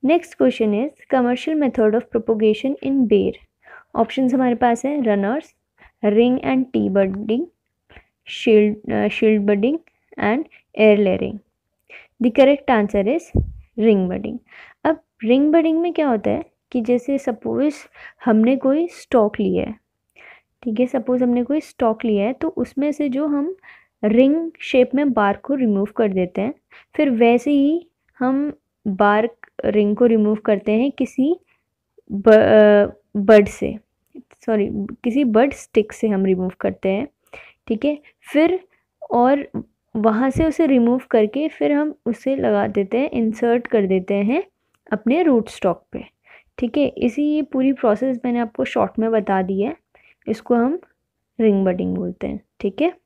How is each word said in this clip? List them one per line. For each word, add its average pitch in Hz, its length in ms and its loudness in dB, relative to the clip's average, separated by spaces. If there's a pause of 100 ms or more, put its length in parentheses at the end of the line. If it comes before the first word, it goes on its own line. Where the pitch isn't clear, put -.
Next 339 240 0
question 247 400 0
is, 214 220 -2 (240)
commercial 254 480 -2
method 220 320 0
of 240 80 0 (140)
propagation 220 680 -2
in 269 100 -4
बेर। 214 460 0 (580)
ऑप्शंस 254 380 0
हमारे 247 200 2
पास 233 300 0
हैं 294 160 -2
runners, 220 440 -2 (600)
ring 233 400 2
and 262 280 0
टी 214 160 0
बडिंग, 202 580 -2 (800)
शील्ड, 214 680 0
अ, 208 160 0
शील्ड 214 340 2
बडिंग 208 360 0 (400)
and 220 220 -2 (400)
air 214 180 6
layering। 196 400 -2 (840)
The 233 100 2
correct 277 380 2
answer 208 340 0
is 285 380 -2 (380)
ring 202 280 2
budding। 208 300 -8 (460)
अब 311 160 -2 (240)
रिंग 269 280 4
बडिंग 320 260 2
में 339 140 -2
क्या 311 160 0
होता 214 220 -2
है 262 140 -4 (280)
कि 247 80 -2
जैसे 247 380 -2
सपोज 247 560 -4 (500)
हमने 226 320 4
कोई 277 320 0
स्टॉक - 520 -2
लिया 190 240 0
है, 220 100 -10 (880)
ठीक 226 180 -6
है, 254 60 2
सपोज 247 360 -4
हमने 240 220 0
कोई 285 160 -2
स्टॉक 226 440 -4
लिया 208 220 0
है, 247 60 -4
तो 320 160 -6
उसमें 277 440 -6
से 294 160 -4
जो 269 180 -4
हम 294 300 -4 (480)
रिंग 269 460 2 (100)
शेप 254 340 2
में 277 180 0
बार 202 240 0
को - 180 -6
रिमूव 214 300 0
कर 214 240 -2
देते 185 320 -4
हैं, 247 140 -4 (420)
फिर 294 140 0
वैसे 233 400 2
ही 294 380 0 (300)
हम 269 400 -4 (280)
बार्क 208 640 0 (140)
रिंग 208 320 0
को 247 100 2
रिमूव 220 280 2
करते 208 380 -2
हैं 240 180 0
किसी 277 460 -4 (760)
ब-, 202 160 0
अ, 214 720 6 (160)
बड 208 320 6
से, - 300 -8 (380)
सॉरी, 220 520 -4 (360)
किसी 254 200 0
बड 240 280 2
स्टिक - 400 -2
से - 160 -4
हम 190 180 0
रिमूव 185 340 -2
करते 190 280 -4
हैं, 208 200 -4 (600)
ठीक 220 160 -4
है। 294 140 -2 (340)
फिर 339 280 2 (500)
और 262 380 0 (480)
वहाँ 220 340 0
से 320 140 -2
उसे 320 220 0
रिमूव 247 440 2
करके 247 380 0
फिर 294 240 -2
हम 302 220 -2 (120)
उसे 262 300 -4
लगा 220 300 -2
देते 202 320 -4
हैं, 277 120 -2
इंसर्ट 233 560 -2
कर 214 200 0
देते 185 280 -2
हैं 220 280 -2 (500)
अपने 254 300 0
रूट 247 260 2
स्टॉक - 440 -4
पे, - 120 -12 (540)
ठीक 247 200 -4
है। 285 80 2
इसी 240 360 -4
ये 302 200 -2
पूरी 262 300 -2
प्रोसेस 247 520 -2
मैंने 240 140 -2
आपको 240 260 -4
शॉर्ट 214 340 -4
में 220 120 -2
बता 202 320 -2
दी 190 200 -4
है, 285 140 -6 (520)
इसको 220 260 -2
हम 247 240 0 (600)
रिंग 202 240 2
बडिंग 185 320 -2
बोलते 180 300 -8
हैं, 208 140 -8 (200)
ठीक 196 220 -4
है। 349 100 0 (140)